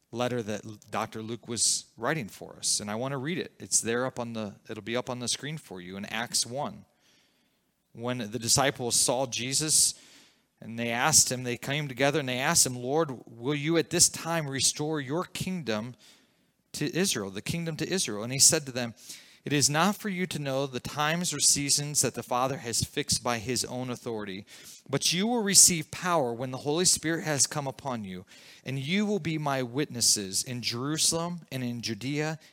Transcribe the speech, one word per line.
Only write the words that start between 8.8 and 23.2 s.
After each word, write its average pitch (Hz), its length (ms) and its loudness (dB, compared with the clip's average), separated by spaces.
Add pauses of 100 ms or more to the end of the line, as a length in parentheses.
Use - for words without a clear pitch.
saw 135 300 2
Jesus 135 680 2 (680)
and 113 160 -12
they 117 140 -2
asked 135 400 4
him, 127 140 -4
they 117 120 -2
came 147 300 -2
together 139 320 2
and 135 100 -2
they 123 100 0
asked 151 280 4
him, 127 80 -2
"Lord, 131 520 -2
will 117 280 -4
you 151 220 2
at 156 140 2
this 165 180 6
time 165 400 -2
restore 147 520 0
your 147 240 -2
kingdom 123 680 -4 (800)
to 147 200 -2
Israel, 135 380 0
the 98 100 -10
kingdom 165 360 -4
to - 120 -4
Israel?" 117 360 -2
And 123 80 -6
he 135 60 -2
said 156 280 6
to 131 60 -10
them, 120 220 -4 (500)
"It 135 80 -2
is 143 180 6
not 175 260 4
for 214 140 -6
you 180 160 -2
to 165 120 -4
know 139 280 -2
the 123 120 -4
times 156 540 0
or 143 80 -2
seasons 143 600 2
that 120 120 0
the 117 80 -6
Father 127 360 0
has 113 260 -2
fixed - 380 -2